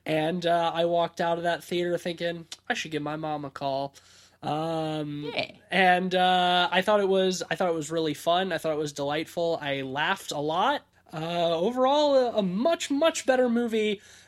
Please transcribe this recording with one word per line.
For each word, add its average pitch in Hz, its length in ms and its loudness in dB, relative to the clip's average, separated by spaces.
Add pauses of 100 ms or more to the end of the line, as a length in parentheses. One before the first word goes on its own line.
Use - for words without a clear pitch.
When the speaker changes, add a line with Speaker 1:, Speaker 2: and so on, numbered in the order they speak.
Speaker 1:
and, 160 400 0
uh, 170 280 2
I 170 120 2
walked 170 340 0
out 170 160 0
of 170 80 -4
that 165 180 -2
theater 175 360 -2
thinking, 170 480 -6 (240)
"I - 20 0
should 190 180 -8
give 147 120 -4
my 151 140 -6
mom 151 280 -6
a 139 60 -10
call." 139 440 -4 (480)
Um, 156 920 -4
Speaker 2:
Yeah. - 160 -6 (200)
Speaker 1:
and, 180 440 4
uh, 180 580 4
I 180 80 2
thought 208 200 4
it 196 80 2
was, 185 420 2
I 170 40 -2
thought 185 140 0
it 170 60 2
was 151 160 -6
really 160 240 -2
fun. 180 360 0
I 165 60 -2
thought 156 160 -2
it 147 60 -2
was 151 160 -4
delightful. 156 680 -2
I 139 220 -4
laughed 151 500 -2
a 151 80 -4
lot. 185 400 0 (320)
Uh, 170 420 0
overall, 254 600 2
a, 240 240 2
a 214 40 4
much, 233 480 0
much 320 360 0
better 254 240 4
movie 220 500 0 (280)